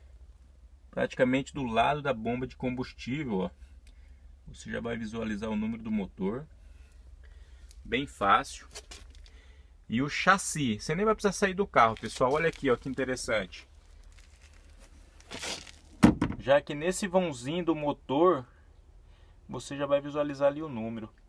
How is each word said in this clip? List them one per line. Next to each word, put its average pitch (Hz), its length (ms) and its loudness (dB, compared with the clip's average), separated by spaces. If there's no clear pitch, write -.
Praticamente 127 640 0
do 147 100 -4
lado 123 380 2
da 139 140 -2
bomba 120 320 -4
de 123 100 -12
combustível, 123 840 -4
ó. 92 100 -2
Você 117 220 -14
já 110 100 -4
vai 117 160 -4
visualizar 110 540 -4
o 107 60 -2
número 110 260 -2
do 113 80 -6
motor. 104 560 -2
Bem 127 220 -2
fácil. - 600 2
E 113 140 0
o 143 80 0
chassi, 147 720 2
você - 140 -2
nem 190 100 0
vai 220 100 4
precisar 208 180 0
sair 190 200 2
do 196 140 0
carro, 113 280 6
pessoal. 123 380 0
Olha 160 160 2
aqui, 139 220 0
ó, 117 60 6
que - 120 -6
interessante. 123 800 -4
Já 139 240 4
que 156 120 -8
nesse 175 320 -2
vãozinho 170 560 0
do 160 120 2
motor, 147 720 2
você 131 300 -10
já 143 80 -4
vai 143 160 4
visualizar 143 480 0
ali 143 140 -2
o 160 60 -6
número. 113 420 -6